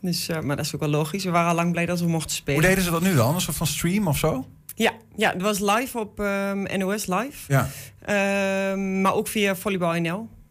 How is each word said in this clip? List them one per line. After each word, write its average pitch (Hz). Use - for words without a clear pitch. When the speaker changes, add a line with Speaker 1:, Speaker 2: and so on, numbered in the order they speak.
Speaker 1:
Dus, 175
eh, 160
maar 143
dat 151
is -
ook 147
wel 151
logisch. 151
We 185
waren 170
al 175
lang 170
blij 170
dat 175
we 175
mochten 165
spelen. 147
Speaker 2:
Hoe 175
deden 190
ze 175
dat 165
nu 185
dan? 127
Een 143
soort 143
van 165
stream 190
of 139
zo? 262
Speaker 1:
Ja, 220
ja, 202
het 180
was 208
live 214
op, 208
ehm, 196
N 196
O 190
S 220
Live. 214
Speaker 2:
Ja. 139
Speaker 1:
Ehm, 196
maar 190
ook 214
via 202
Volleybal 180
N 165
L. 220